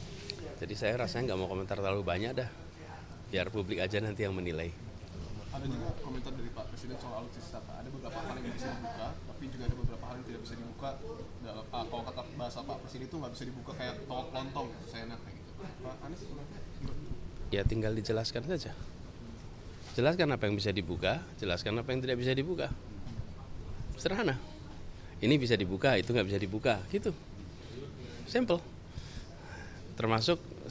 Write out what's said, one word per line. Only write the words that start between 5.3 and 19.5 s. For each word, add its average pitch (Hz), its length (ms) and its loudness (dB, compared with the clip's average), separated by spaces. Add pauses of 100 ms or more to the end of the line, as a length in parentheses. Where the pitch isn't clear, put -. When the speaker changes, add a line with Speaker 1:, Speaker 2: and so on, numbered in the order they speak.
Speaker 2:
Ada 139 160 -2
juga 120 320 0
komentar 127 320 -2
dari 123 160 -2
Pak 110 240 -4
Presiden 127 240 -6
soal 120 280 -6
alutsista, 120 360 -8
Pak. - 240 -8
Ada 131 80 -6
beberapa 123 320 -6
hal - 160 -2
yang 240 160 -4
bisa 254 160 -2
dibuka, - 360 -4 (200)
tapi - 240 -6
juga 123 160 -4
ada 110 80 4
beberapa - 320 0
hal 123 80 -4
yang 127 160 -6
tidak 117 160 -6
bisa - 80 -6
dibuka. 120 340 -4 (540)
Dalam, 110 200 -6 (120)
ah, 113 160 0
kalau 120 160 -2
kata 123 140 -6 (180)
bahasa 120 240 -4
Pak 113 160 -4
Presiden 131 320 -8
itu 170 80 -4
nggak 127 160 -4
bisa 139 160 -6
dibuka 123 240 -6
kayak 123 200 -2 (120)
tolak 127 240 -2
lontong, 131 400 -2
gitu, - 140 -8 (100)
seenaknya 113 400 -6
gitu. - 240 -12
Pak 131 360 -6 (120)
Anies 175 160 -6
gimana? 139 240 -6 (1040)
Speaker 1:
Ya, 101 160 6
tinggal 110 240 6
dijelaskan 110 560 2
saja. 175 240 0 (1200)